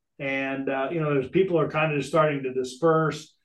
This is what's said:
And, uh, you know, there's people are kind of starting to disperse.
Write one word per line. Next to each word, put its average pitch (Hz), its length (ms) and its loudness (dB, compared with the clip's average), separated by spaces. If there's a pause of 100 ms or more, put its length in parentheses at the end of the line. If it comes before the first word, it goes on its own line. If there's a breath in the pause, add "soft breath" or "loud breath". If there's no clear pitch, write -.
(200)
And, 135 500 -4
uh, 135 220 -2
you 170 100 -2
know, 147 120 0
there's 131 160 0
people 175 300 2
are 143 100 2
kind 151 260 0
of 135 100 -2
starting 151 380 2
to 127 100 -6
disperse. 156 800 0 (120)